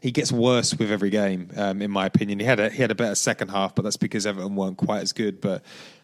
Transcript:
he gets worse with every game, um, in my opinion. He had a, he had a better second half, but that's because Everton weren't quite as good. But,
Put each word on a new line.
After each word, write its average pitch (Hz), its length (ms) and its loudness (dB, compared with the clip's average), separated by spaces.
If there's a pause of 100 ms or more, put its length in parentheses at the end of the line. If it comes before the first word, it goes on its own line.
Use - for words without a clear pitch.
he 127 80 -2
gets 135 220 0
worse 120 420 4
with 107 180 0
every 101 200 2
game, 95 440 0
um, 101 280 -2
in 104 80 -4
my 98 160 0
opinion. 101 320 2
He 107 60 -2
had 120 140 4
a, 104 120 2
he - 100 -4
had 117 80 2
a 107 60 0
better 110 180 0
second 107 360 -2
half, 98 260 -2
but 101 80 0
that's 101 140 -4
because 104 280 -2
Everton 98 300 -4
weren't 95 220 -2
quite 104 260 -2
as 98 100 -4
good. 104 260 -2
But, 95 240 -2 (400)